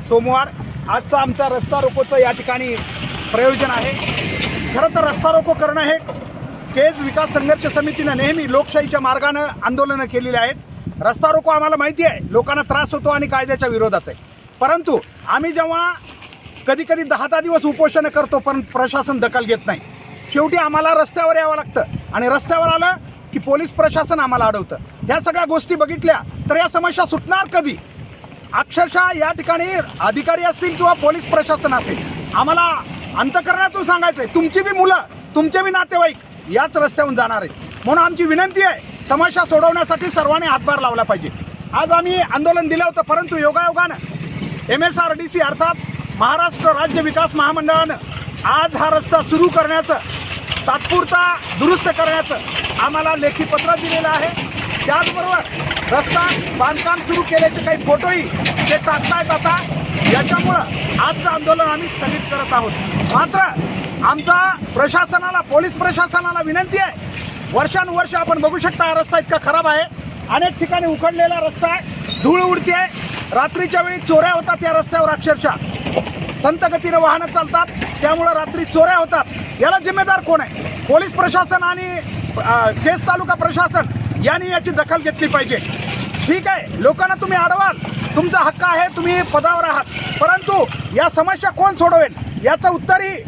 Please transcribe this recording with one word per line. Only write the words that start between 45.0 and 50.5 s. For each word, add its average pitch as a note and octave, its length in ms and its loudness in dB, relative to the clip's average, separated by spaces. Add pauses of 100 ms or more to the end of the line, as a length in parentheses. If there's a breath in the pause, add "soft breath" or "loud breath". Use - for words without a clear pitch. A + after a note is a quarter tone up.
अर्थात E4 340 2 (440)
महाराष्ट्र D#4+ 500 2
राज्य D#4 340 2
विकास D#4 320 0
महामंडळानं D#4 600 2 (500)
आज D4 320 2
हा D#4 140 0
रस्ता D#4 320 2
सुरू E4 260 4
करण्याचं, D#4+ 460 2 (720)